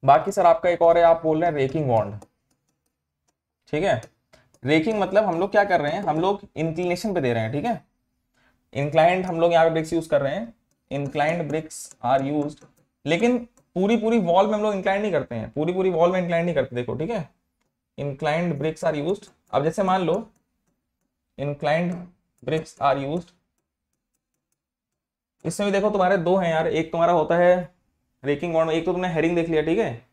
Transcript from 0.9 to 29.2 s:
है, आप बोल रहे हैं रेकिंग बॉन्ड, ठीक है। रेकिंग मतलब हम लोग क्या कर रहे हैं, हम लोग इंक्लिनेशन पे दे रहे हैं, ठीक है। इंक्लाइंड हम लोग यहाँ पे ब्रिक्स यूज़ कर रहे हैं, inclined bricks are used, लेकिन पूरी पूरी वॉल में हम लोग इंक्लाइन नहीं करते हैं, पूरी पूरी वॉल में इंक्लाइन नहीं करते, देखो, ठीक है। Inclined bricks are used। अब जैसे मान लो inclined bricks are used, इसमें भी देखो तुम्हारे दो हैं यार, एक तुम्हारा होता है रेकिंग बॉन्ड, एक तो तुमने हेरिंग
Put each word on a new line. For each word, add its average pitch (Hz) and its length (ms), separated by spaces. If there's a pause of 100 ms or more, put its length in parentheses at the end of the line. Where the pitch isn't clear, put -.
है, 170 60
आप 165 200
बोल 156 180
रहे 175 80
हैं 151 80
रेकिंग 139 300
बॉन्ड, 107 280 (1600)
ठीक 156 100
है। 143 180 (600)
रेकिंग 156 360
मतलब 196 240
हम 170 160
लोग 196 120
क्या 202 140
कर 180 160
रहे 147 100
हैं, 175 120
हम 156 160
लोग 196 220 (160)
इंक्लिनेशन 175 560
पे 175 80
दे 123 120
रहे 113 100
हैं, 110 80
ठीक 143 140
है। 233 160 (920)
इंक्लाइंड 160 520
हम 170 140
लोग 170 140
यहाँ 165 120
पे 165 60
ब्रिक्स 160 220
यूज़ 165 160
कर 143 120
रहे 139 140
हैं, 226 180 (380)
inclined 147 580
bricks 156 320 (240)
are 135 180
used, 147 400 (420)
लेकिन 214 320 (380)
पूरी 208 220
पूरी 226 240
वॉल 180 260
में 214 60
हम 208 100
लोग 214 120
इंक्लाइन 196 260
नहीं 214 100
करते 131 240
हैं, 113 160
पूरी 160 220
पूरी 185 180
वॉल 175 200
में 185 80
इंक्लाइन 175 260
नहीं 175 100
करते, 123 200
देखो, 123 200
ठीक 156 140
है। 202 200 (680)
Inclined 147 600
bricks 156 280
are 156 180
used। 190 260 (220)
अब 143 120
जैसे 165 200
मान 185 200
लो 165 120 (1200)
inclined 147 580 (480)
bricks 156 380
are 139 200
used, 156 320 (2000)
इसमें 165 200
भी 202 80
देखो 202 160
तुम्हारे 196 300
दो 175 180
हैं 175 120
यार, 165 200
एक 160 220
तुम्हारा 170 220
होता 170 240
है 180 320 (540)
रेकिंग 143 300
बॉन्ड, 160 180
एक 160 140
तो 180 80
तुमने 180 160
हेरिंग 165 260